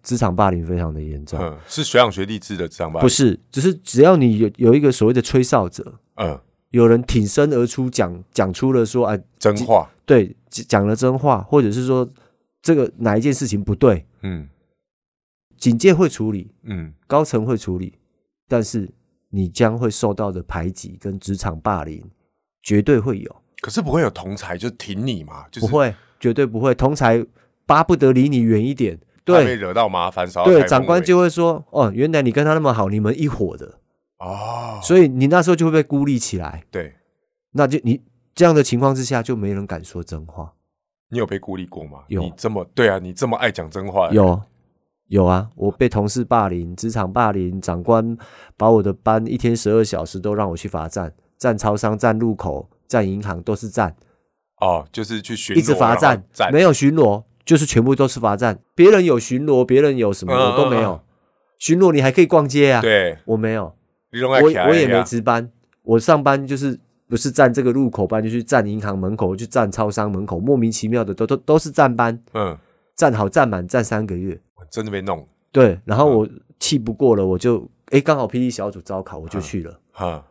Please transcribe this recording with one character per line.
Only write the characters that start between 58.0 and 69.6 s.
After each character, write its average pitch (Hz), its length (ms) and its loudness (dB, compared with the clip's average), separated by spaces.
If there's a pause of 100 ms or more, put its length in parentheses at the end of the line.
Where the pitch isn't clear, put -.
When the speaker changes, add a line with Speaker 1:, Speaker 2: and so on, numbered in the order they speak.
Speaker 1:
是 123 120 -6
罚 104 180 0
站。 113 220 -2 (160)
别 180 160 8
人 190 120 4
有 147 140 4
巡 127 280 -4
逻， 127 200 4
别 131 160 4
人 143 160 2
有 104 160 0
什 95 140 -10
么， 131 60 -2
Speaker 2:
嗯， 127 180 2
Speaker 1:
我 123 60 0
都 139 120 4
没 123 120 0
有。 98 120 -2
Speaker 2:
嗯， - 20 -6
嗯。 - 80 -18 (540)
Speaker 1:
巡 165 220 0
逻 185 120 6
你 147 100 2
还 131 100 2
可 185 100 4
以 160 60 6
逛 151 200 4
街 139 240 4
啊。 117 100 2
Speaker 2:
对。 95 440 2
Speaker 1:
我 113 100 0
没 110 180 -2
有。 95 200 -6 (380)
Speaker 2:
你 117 100 -8
都 127 100 -2
在 131 100 6
徛 156 120 8
在 92 80 0
那。 - 20 2
Speaker 1:
我， - 60 4
我 165 60 4
也 147 120 2
没 95 160 2
值 117 180 -4
班， 117 300 -2 (320)
我 113 160 2
上 147 240 2
班 139 220 2
就 135 120 -4
是 131 220 -4 (280)
不 117 80 -4
是 131 160 -2
站 127 200 4
这 123 120 -2
个 123 80 2
路 131 180 0
口 101 160 -2
班， 110 180 -2
就 110 60 -4
去 117 140 -4
站 117 240 0
银 104 140 -6
行 101 160 -6
门 95 180 -4
口， 95 200 -4
去 113 120 -12
站 110 240 -2